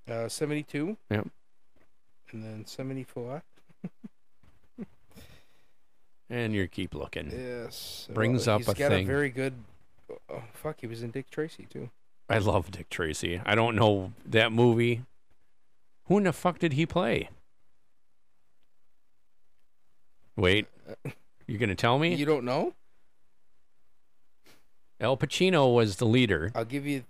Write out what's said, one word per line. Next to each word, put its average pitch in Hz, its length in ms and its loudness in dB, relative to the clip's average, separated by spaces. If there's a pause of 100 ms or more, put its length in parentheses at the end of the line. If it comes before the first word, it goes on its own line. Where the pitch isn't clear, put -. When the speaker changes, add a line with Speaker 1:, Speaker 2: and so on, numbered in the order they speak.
Speaker 1:
Uh, 113 180 -6
seventy-two. 151 720 -6 (120)
Speaker 2:
Yep. 107 180 -2 (1040)
Speaker 1:
And 110 120 -12
then 110 220 -12
seventy-four. 131 840 -10
<laughs> - 60 -20 (2750)
Speaker 2:
And 117 240 -2
you 98 140 0
keep - 260 -8
looking. 73 380 -10
Speaker 1:
Yes. 123 800 -12
Speaker 2:
Brings 113 340 0
Speaker 1:
Well, 107 100 6
Speaker 2:
up 113 60 -2
Speaker 1:
he's 117 40 -12
Speaker 2:
a 107 60 4
Speaker 1:
got 143 160 0
Speaker 2:
thing. 95 160 2
Speaker 1:
a - 20 -2
very 139 220 0
good, 131 240 -4 (760)
oh, 123 220 -10
fuck, - 300 -12
he - 60 -10
was 113 140 -10
in 120 100 -8
Dick 135 180 -10
Tracy, - 400 -8
too. 135 200 -12 (400)
Speaker 2:
I 113 100 4
love 95 300 2
Dick - 200 -12
Tracy. 87 560 -4
I 104 100 4
don't 113 220 4
know 101 340 4 (140)
that 113 260 4
movie. 120 520 4 (1040)
Who 185 80 6
in 208 80 4
the 170 80 2
fuck - 260 -2
did 165 140 0
he 156 120 2
play? - 440 0 (3000)
Wait. 101 320 4 (380)
Speaker 1:
Uh, 143 60 -8 (360)
Speaker 2:
You 113 100 -6
gonna 104 180 0
tell 120 220 2
me? 165 160 0
Speaker 1:
You 143 120 -2
don't 143 180 0
know? 156 300 -2 (2250)
Speaker 2:
Al 123 160 0
Pacino 143 580 4
was 110 220 4
the 123 100 0
leader. 117 480 2
Speaker 1:
I'll 117 120 -4
give 139 200 -8
you, 139 240 -4